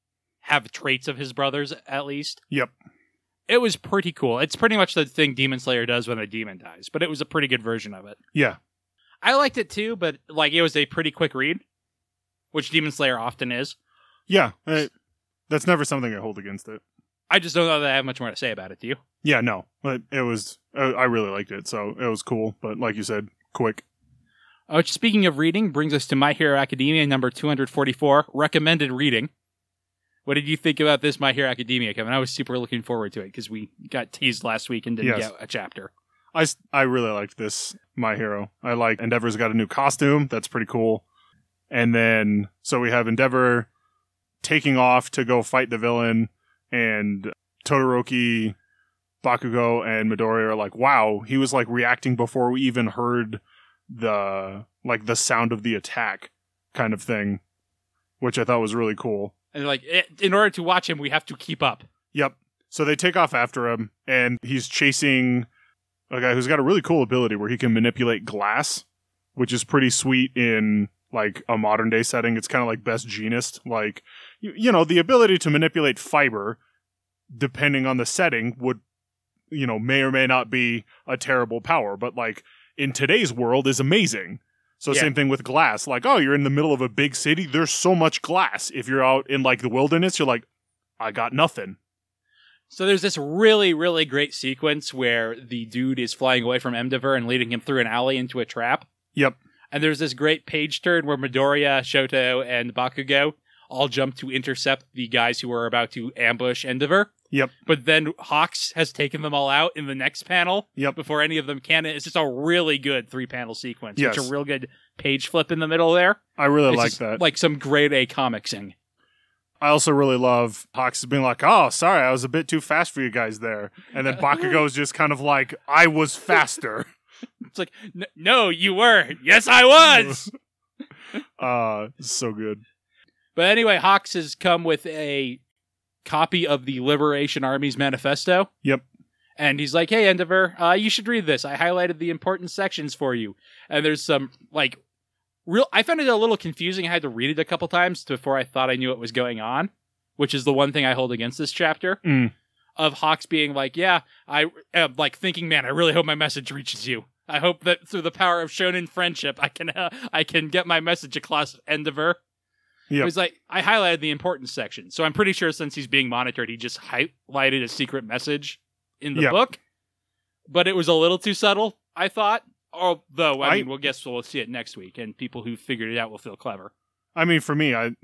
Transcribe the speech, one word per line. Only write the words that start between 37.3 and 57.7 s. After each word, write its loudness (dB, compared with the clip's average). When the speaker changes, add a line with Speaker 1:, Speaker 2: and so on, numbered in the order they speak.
Speaker 2:
this -8
My -2
Hero. -6
I -4
like 0
Endeavor's 0
got 0
a -2
new 0
costume. 2
That's -6
pretty -4
cool. -2
And 2
then, 2
so -2
we 0
have 2
Endeavor 2
taking 2
off 4
to -2
go 2
fight 0
the -4
villain, 0
and -2
Todoroki, 0
Bakugo, 0
and 0
Midori 0
are 0
like, -6
"Wow, 2
he -2
was, 0
like, 0
reacting 0
before 0
we -2
even 0
heard -4
the, -4
like, -2
the 0
sound 0
of -4
the -2
attack," -8
kind -2
of -6
thing, -4